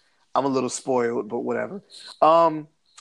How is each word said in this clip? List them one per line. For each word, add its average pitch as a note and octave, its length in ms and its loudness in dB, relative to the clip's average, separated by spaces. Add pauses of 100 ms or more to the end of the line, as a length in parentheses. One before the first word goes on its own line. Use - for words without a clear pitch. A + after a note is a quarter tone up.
(340)
I'm C3 100 0
a C#3 40 -2
little C3 200 -2
spoiled, A#2+ 600 -2
but A#2+ 120 -6
whatever. A#2+ 420 -6 (380)
Um, D#3 480 4 (320)